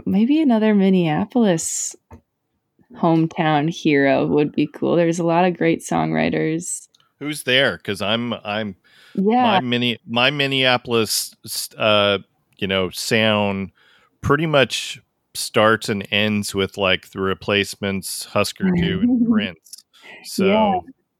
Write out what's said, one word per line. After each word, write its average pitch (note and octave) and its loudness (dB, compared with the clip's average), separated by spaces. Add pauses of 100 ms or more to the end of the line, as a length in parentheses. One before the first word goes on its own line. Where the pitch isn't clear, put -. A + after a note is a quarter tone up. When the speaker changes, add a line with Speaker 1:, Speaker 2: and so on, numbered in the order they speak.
Speaker 1:
maybe A3+ 2
another A3 2
Minneapolis F#3+ 0 (1000)
hometown D#3+ 2
hero C#3 2
would D3+ 2
be D3 -2
cool. C3+ -2
There's E3+ 2
a E3+ -2
lot E3+ 2
of F#3 0
great E3 0
songwriters. D#3+ -2 (320)
Speaker 2:
Who's D3 -10
there? B2+ 2
'Cause G2 -6
I'm, A2+ -2
I'm, G#2 -6 (380)
Speaker 1:
Yeah. A3 2
Speaker 2:
my G#3 2
Minne-, B2 -2
my A#2+ 2
Minneapolis, B2+ 0 (100)
s-, - -10
uh, G#2 2 (400)
you G2+ -4
know, F#2+ 0
sound G#2 0 (500)
pretty D3+ 0
much C#3 -2 (340)
starts A2 2
and G2+ -4
ends G#2 0
with, F#2+ -2
like, F#2 0
The G2 -8
Replacements, G2 -4
Husker G2 -2
Du, F#2+ -2
and B2+ 0
Speaker 1:
<laughs> A#2 2
Speaker 2:
Prince. G2+ -6 (400)
So. - -4
Speaker 1:
Yeah. A3 2 (400)